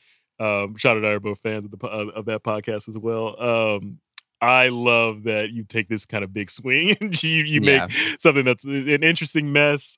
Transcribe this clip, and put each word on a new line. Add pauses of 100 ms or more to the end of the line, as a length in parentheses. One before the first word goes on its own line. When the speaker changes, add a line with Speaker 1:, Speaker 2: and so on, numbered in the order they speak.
(380)
Speaker 1:
Um,
Shad
and
I
are
both
fans
of
the
po-,
of,
of
that
podcast
as
well.
Um, (440)
I
love
that
you
take
this
kind
of
big
swing
<laughs>
and
you,
you
make
Speaker 2:
Yeah. (320)
Speaker 1:
something
that's
an
interesting
mess.